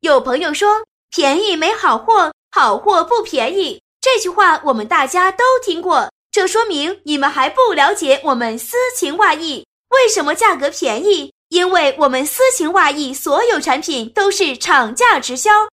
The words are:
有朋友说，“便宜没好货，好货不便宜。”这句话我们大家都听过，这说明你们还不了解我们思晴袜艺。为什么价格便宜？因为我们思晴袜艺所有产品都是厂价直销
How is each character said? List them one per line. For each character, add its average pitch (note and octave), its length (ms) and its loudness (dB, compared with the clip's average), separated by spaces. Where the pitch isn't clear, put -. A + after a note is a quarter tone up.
有 D4 200 2
朋 C4+ 200 -4
友 E4 120 -4
说 G#4 320 0
，“便 D4 340 0
宜 G4 140 -2
没 D#4+ 160 0
好 D#4+ 240 0
货， F#4+ 340 2
好 A#3+ 260 2
货 F4 260 2
不 A4 200 0
便 C#4 360 -2
宜。” D#4 220 -4
这 B4+ 180 2
句 F4 80 -6
话 F4 380 2
我 C4+ 80 2
们 G#3+ 120 -4
大 D4+ 200 0
家 F4+ 260 0
都 A#4+ 120 0
听 E4+ 200 -4
过， D4+ 280 0
这 F#4+ 160 0
说 G#4+ 200 0
明 E4+ 380 -6
你 D4 140 -4
们 C#4 100 0
还 C#4+ 220 0
不 A#4 220 2
了 D4+ 200 2
解 C#4 300 0
我 D4 120 0
们 A#3 220 -4
思 E4 200 -8
晴 D4+ 200 -6
袜 F#4+ 180 2
艺。 D4+ 320 -8
为 B4+ 180 4
什 E4 160 -2
么 D4 120 -2
价 G#4 180 2
格 C#4 160 -4
便 A#3+ 340 -4
宜？ E4 280 0
因 F4+ 220 0
为 D#4 280 2
我 C#4+ 100 4
们 B3+ 160 -2
思 F#4+ 180 -2
晴 E4 160 -2
袜 E4 200 4
艺 C#4+ 200 -6
所 D4 320 -2
有 A4 140 0
产 C4+ 220 -2
品 B3 300 -6
都 G4+ 200 0
是 F4+ 260 -2
厂 C4 380 0
价 A#4 240 2
直 B3+ 180 -8
销 G#4 140 0